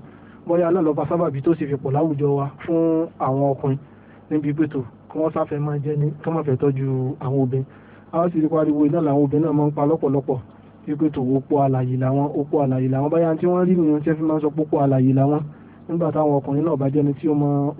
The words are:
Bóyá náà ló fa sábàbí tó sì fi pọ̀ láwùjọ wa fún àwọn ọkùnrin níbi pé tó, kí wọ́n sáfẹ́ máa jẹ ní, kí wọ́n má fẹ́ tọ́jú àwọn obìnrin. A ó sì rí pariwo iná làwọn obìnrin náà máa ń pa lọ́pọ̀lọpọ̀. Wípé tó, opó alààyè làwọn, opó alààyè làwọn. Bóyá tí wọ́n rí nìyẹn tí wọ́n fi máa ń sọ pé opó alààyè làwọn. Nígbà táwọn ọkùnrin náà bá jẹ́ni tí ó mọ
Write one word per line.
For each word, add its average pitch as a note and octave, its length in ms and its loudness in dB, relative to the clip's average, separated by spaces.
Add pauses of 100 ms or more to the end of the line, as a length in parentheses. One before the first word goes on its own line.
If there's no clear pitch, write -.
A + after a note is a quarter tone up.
(480)
Bóyá E3+ 240 2
náà F#3+ 100 2
ló D#3 120 2
fa D3 120 -2
sábàbí D#3 360 -2
tó E3+ 140 2
sì D#3+ 120 -4
fi C#3 80 -2
pọ̀ C3+ 160 -4
láwùjọ D3 440 0
wa C#3 120 -2 (180)
fún E3 400 2 (140)
àwọn C#3 320 0
ọkùnrin C3+ 260 -2 (520)
níbi D3 240 -2
pé D#3 140 0
tó, D3 120 -6 (320)
kí D#3 80 -6
wọ́n D#3 140 0
sáfẹ́ D#3 260 -4
máa D3 180 -2
jẹ D3 180 -4
ní, D3 120 0 (160)
kí E3+ 60 -4
wọ́n D#3+ 60 -2
má E3 80 -2
fẹ́ C#3+ 140 0
tọ́jú C3+ 300 0 (320)
àwọn C#3 240 -2
obìnrin. C3+ 220 -2 (460)
A E3 140 -4
ó F3 40 0
sì E3 120 -2
rí D#3 60 2
pariwo D3+ 380 2
iná D#3+ 160 2
làwọn D3 220 2
obìnrin D3 220 2
náà D3+ 80 0
máa D3 140 2
ń D3+ 40 0
pa D3+ 140 -2
lọ́pọ̀lọpọ̀. C#3+ 520 0 (500)
Wípé D3+ 240 -2
tó, D3 100 -6
opó C3+ 400 0
alààyè B2+ 360 0
làwọn, C3+ 300 0 (120)
opó D3 240 0
alààyè C3 260 0
làwọn. C3+ 220 0
Bóyá E3 240 2
tí E3 100 -2
wọ́n F3+ 220 2
rí F3+ 80 4
nìyẹn D3+ 260 2
tí D#3 80 -2
wọ́n D#3 80 0
fi D#3 60 -6
máa D#3 140 0
ń D3+ 40 -2
sọ D3 80 0
pé D3+ 120 -2
opó D3+ 180 -2
alààyè C3 340 4
làwọn. C#3 260 2 (500)
Nígbà E3 220 -2
táwọn D3+ 280 2
ọkùnrin C#3+ 260 -2
náà E3 100 0
bá C#3 140 -2
jẹ́ni C#3+ 240 2
tí C#3 160 -6
ó D3+ 40 2
mọ D3 160 2 (300)